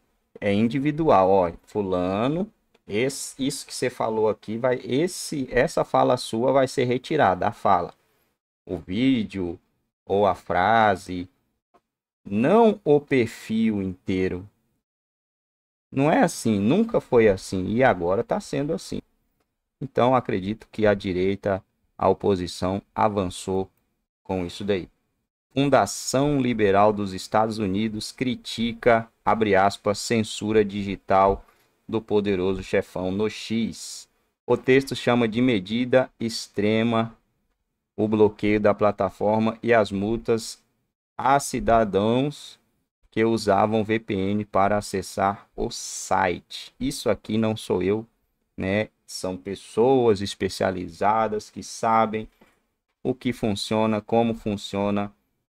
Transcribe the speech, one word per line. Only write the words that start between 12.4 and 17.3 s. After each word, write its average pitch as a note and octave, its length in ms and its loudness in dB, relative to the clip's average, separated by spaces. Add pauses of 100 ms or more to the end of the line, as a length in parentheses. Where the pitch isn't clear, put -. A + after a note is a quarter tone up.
o D3 160 4
perfil A2+ 840 0
inteiro. F#2 640 -4 (1400)
Não C3+ 220 0
é C4+ 100 4
assim, A2+ 380 0
nunca F#3 400 0
foi A2+ 300 4
assim F#2+ 400 -2